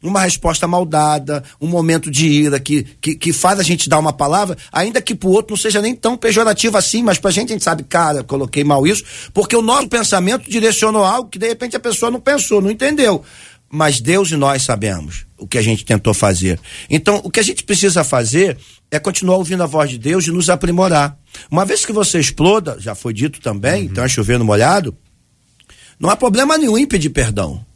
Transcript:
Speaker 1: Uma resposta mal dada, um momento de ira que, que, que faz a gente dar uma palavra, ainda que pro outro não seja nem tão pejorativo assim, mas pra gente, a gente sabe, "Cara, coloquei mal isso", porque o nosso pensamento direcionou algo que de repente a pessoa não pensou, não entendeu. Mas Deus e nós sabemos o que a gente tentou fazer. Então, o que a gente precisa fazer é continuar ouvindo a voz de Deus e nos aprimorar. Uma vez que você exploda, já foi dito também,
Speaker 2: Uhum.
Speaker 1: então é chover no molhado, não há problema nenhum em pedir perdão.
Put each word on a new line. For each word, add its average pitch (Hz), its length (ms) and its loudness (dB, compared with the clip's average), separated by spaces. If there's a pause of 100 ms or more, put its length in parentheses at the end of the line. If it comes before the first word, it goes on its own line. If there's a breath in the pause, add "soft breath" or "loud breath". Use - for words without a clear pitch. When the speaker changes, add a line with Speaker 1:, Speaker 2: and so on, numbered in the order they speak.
Speaker 1:
Uma 190 220 0
resposta 175 460 -2
mal 175 160 0
dada, 151 580 0 (180 loud breath)
um 147 60 -6
momento 165 460 0
de 156 160 2
ira 147 320 2
que, 143 240 -2 (160 loud breath)
que, 160 160 -4
que 170 160 -2
faz 190 260 2
a 190 60 0
gente 160 240 -2
dar 165 100 0
uma 156 140 0
palavra, 156 440 -2 (160 loud breath)
ainda 214 300 -2
que 226 140 -6
pro 185 140 -2
outro 214 240 2
não - 20 -4
seja 208 240 0
nem 233 160 -2
tão 240 200 -2
pejorativo 220 600 2
assim, 214 260 0
mas 202 160 2
pra 196 140 0
gente, 226 180 -2
a 220 40 -4
gente 196 100 -6
sabe, 151 200 -2
"Cara, 151 380 0
coloquei 139 400 -4
mal 143 240 2
isso", 202 160 0 (300 loud breath)
porque 202 240 0
o 226 60 4
nosso 226 260 0
pensamento 214 600 0
direcionou 220 560 2
algo 226 260 0
que - 100 -14
de 226 80 -2
repente 233 260 -6
a 254 60 -4
pessoa 233 300 -2
não 240 100 -4
pensou, 277 400 0
não 190 100 0
entendeu. 254 540 0 (460 loud breath)
Mas 147 300 0
Deus 170 300 2
e 156 60 -2
nós 139 280 2
sabemos 95 600 -4 (140)
o - 80 -16
que - 100 -4
a 117 60 2
gente 107 220 0
tentou 110 280 0
fazer. 92 480 0 (300 loud breath)
Então, 196 340 0
o 185 60 -10
que - 100 0
a 214 40 2
gente 190 200 -4
precisa 185 400 2
fazer 135 540 0 (320 loud breath)
é 151 80 -2
continuar 180 400 0
ouvindo 180 240 -2
a 165 40 0
voz 147 220 0
de 127 100 -8
Deus 151 280 0
e 165 40 -2
nos 175 200 0
aprimorar. 170 680 2 (340 loud breath)
Uma 175 140 2
vez 403 220 -2
que - 60 -6
você 202 280 0
exploda, 160 580 2
já 101 160 -8
foi 113 200 -6
dito 135 260 -4
também, 123 440 -2
Speaker 2:
Uhum. 85 60 -8
Speaker 1:
então 101 140 -4
é 127 40 0
chover 120 300 0
no 117 60 0
molhado, 123 500 2 (1040 soft breath)
não 180 120 0
há 208 60 2
problema 254 420 2
nenhum 240 180 2
em 277 100 4
pedir 175 240 0
perdão. 104 540 -2 (120)